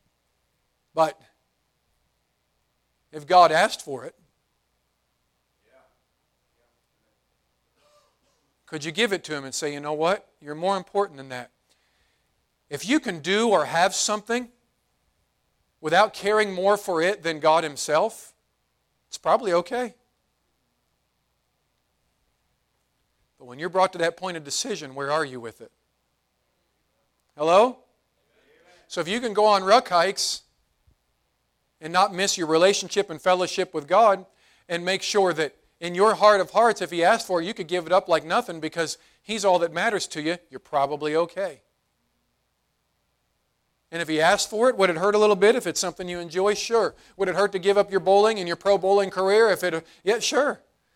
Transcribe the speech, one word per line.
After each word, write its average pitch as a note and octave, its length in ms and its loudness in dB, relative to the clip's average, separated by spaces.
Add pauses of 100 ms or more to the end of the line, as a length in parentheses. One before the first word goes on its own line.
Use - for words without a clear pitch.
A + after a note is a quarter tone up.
(920)
But D#3 260 0 (1900)
if D3+ 120 -14
God E3+ 260 8
asked F3+ 300 0
for C3 240 -12
it, E3 80 -16 (4000)
could D#3 160 -10
you E3 80 -8
give G3+ 220 -2
it F3 100 -6
to D3+ 100 -12
Him C#3 120 -10
and C3 100 -14
say, D3 180 -6
"You C#3+ 60 -10
know D3 140 -8
what? E3 360 -2 (120)
You're D3 120 -16
more F#3 240 -4
important F#3 400 -4
than C3+ 120 -18
that." B2 200 -12 (1200)
If C#3+ 160 -12
you C#4 140 0
can F3 220 -6
do G3+ 280 0
or E3 160 2
have F3 300 0
something A#3 560 -4 (1300)
without F3 320 2
caring G#3 380 -2
more F#3+ 260 0
for F3 240 -4
it F#3 220 -2
than D#3+ 160 -6
God D#3+ 240 2
Himself, D#3 680 -4 (760)
it's - 100 -16
probably F#3+ 360 0
okay. G#3+ 420 -4 (3500)
But C3+ 60 -20
when B2 120 -18
you're E3+ 120 -6
brought F#3 240 2
to F3+ 60 -12
that E3+ 180 0
point F3+ 200 -8
of D#3 60 -12
decision, D#3 500 -8
where C#3 180 -6
are D#3 140 0
you B2+ 140 -10
with A2+ 220 -14
it? A2 100 -20 (1700)
Hello? F#3 400 4 (1120)
So - 100 -6
if D#3+ 80 -4
you A3+ 140 -2
can A3+ 120 -6
go G#3 120 4
on G3+ 180 4
ruck A3+ 240 4
hikes F3+ 540 -2 (1400)
and D#3+ 140 -12
not F#3+ 200 2
miss G3 240 -2
your E3+ 100 -4
relationship F#3+ 600 2
and D#3+ 120 -12
fellowship F3+ 520 0
with D3 140 -8
God, F#3+ 380 4 (420)
and E3+ 160 -6
make F#3 180 -2
sure F#3+ 300 2
that D3+ 240 -4 (240)
in F3 160 -8
your G3+ 200 2
heart G3+ 260 4
of E3+ 100 -6
hearts, G#3+ 300 2
if E3+ 100 -6
He E3+ 100 -2
asked G#3+ 240 2
for F3 160 -2
it, E3+ 40 -8
you G#3+ 80 -8
could F3 140 -10
give F3+ 180 -4
it E3 80 0
up F#3 160 2
like D#3 160 0
nothing F3 340 -4
because D#3+ 380 -6 (240)
He's G#3 240 -8
all F#3 140 4
that E3 120 -2
matters F#3+ 360 -2
to D#3 140 -10
you, E3 160 -4 (120)
you're C3 100 -16
probably D3+ 560 -2
okay. E3+ 460 -4 (2250)
And E3 120 -8
if D#3 80 -6
He D#3 100 0
asked F#3 300 2
for A3+ 180 0
it, A#3+ 80 2
would F#3+ 140 4
it D#3+ 80 -2
hurt G3+ 180 0
a - 20 2
little G#3 200 4
bit G#3 180 4
if A#3+ 100 -4
it's E3 140 -4
something F3+ 300 -8
you F3 100 -8
enjoy? F#3 360 -2
Sure. G#3 380 -2 (220)
Would F#3+ 140 -2
it E3 60 -4
hurt G3 180 0
to F#3+ 60 -4
give G3 180 2
up G3+ 120 2
your F#3+ 120 -2
bowling G3+ 380 4
and F3 80 -6
your E3+ 100 -4
pro G3 200 2
bowling G3 340 2
career G3+ 380 4
if F3 140 0
it, E3 240 -4 (160)
yeah, A3 160 2
sure. C4+ 420 -2 (340)